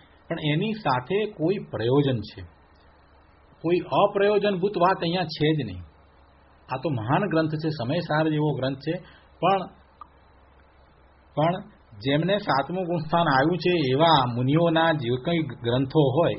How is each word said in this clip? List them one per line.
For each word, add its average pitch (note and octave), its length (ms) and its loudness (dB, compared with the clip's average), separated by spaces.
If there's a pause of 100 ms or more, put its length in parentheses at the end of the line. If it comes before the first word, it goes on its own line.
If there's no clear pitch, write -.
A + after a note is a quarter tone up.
(280)
પણ - 100 -4 (140)
એની G3 200 0
સાથે D3+ 540 -2
કોઈ F#3+ 320 -2 (120)
પ્રયોજન B2 500 0
છે, - 200 -14 (1200)
કોઈ E3+ 180 0 (120)
અપ્રયોજનભૂત G3+ 840 2
વાત F3+ 260 4
અહીંયા F3 220 -2
છે D3+ 300 -2
જ D3+ 120 -2
નહીં. F2+ 160 -10 (840)
આ - 80 -6
તો E3+ 120 -4
મહાન C3+ 400 0
ગ્રંથ D#3+ 260 0
છે, D#3 160 -4
સમયસાર D3+ 600 -2
જેવો D3+ 220 0
ગ્રંથ C3 260 -4
છે, D#3+ 160 -6 (460)
પણ, F#3+ 200 2 (1800)
પણ E3+ 380 -2 (200)
જેમને D3 440 0
સાતમું F3 460 -2
ગુણસ્થાન E3+ 440 0
આવ્યું D3 300 2
છે F3+ 140 0 (180)
એવા D3+ 300 6 (140)
મુનિઓના D#3+ 580 2
જે A#2+ 180 -2 (140)
કંઈ E3+ 140 0
ગ્રંથો B2+ 720 0
હોય C3+ 280 2